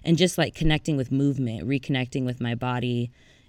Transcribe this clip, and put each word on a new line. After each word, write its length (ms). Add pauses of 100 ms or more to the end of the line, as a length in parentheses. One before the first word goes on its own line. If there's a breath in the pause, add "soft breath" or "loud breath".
and 140
just, 220
like, 160
connecting 420
with 160
movement, 560
reconnecting 560
with 160
my 140
body, 560 (380 soft breath)